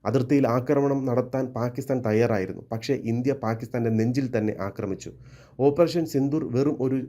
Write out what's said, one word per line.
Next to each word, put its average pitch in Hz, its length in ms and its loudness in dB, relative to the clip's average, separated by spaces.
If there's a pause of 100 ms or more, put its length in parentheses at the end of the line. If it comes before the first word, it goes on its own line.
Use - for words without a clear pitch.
അതിർത്തിയിൽ 127 420 2
ആക്രമണം 139 580 2
നടത്താൻ 127 420 0
പാകിസ്ഥാൻ 120 540 -4
തയ്യാറായിരുന്നു, 107 640 2 (100)
പക്ഷേ 113 220 -2 (100)
ഇന്ത്യ 120 280 0
പാകിസ്ഥാന്റെ 113 580 -2
നെഞ്ചിൽ 120 360 2 (120)
തന്നെ 107 220 0
ആക്രമിച്ചു. 98 500 -6 (500)
ഓപ്പറേഷൻ 151 460 4
സിന്ദൂർ 139 380 0
വെറും 131 360 0
ഒരു 131 180 0 (100)